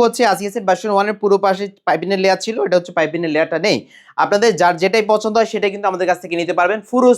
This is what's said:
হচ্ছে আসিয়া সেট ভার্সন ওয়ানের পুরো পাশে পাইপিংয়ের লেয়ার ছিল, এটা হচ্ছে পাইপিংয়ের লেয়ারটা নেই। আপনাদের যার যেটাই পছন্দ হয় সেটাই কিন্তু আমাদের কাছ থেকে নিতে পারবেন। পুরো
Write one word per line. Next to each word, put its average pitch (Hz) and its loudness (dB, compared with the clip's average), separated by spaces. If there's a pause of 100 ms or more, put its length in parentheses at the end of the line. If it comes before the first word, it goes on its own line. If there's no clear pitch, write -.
হচ্ছে 233 -2 (120)
আসিয়া 202 -6
সেট 214 -8
ভার্সন 190 0
ওয়ানের 208 0
পুরো 202 4 (100)
পাশে 190 0 (220)
পাইপিংয়ের 180 -2
লেয়ার 190 2
ছিল, 226 -6 (100)
এটা 180 0
হচ্ছে 175 -8
পাইপিংয়ের 160 -2
লেয়ারটা 160 0
নেই। 170 2 (460)
আপনাদের 202 2 (100)
যার 175 4
যেটাই 208 2
পছন্দ 214 0
হয় 220 0
সেটাই 208 -2
কিন্তু 202 -4
আমাদের 180 -4
কাছ 175 0
থেকে 170 -8
নিতে 170 -4
পারবেন। 190 0 (100)
পুরো 254 2 (100)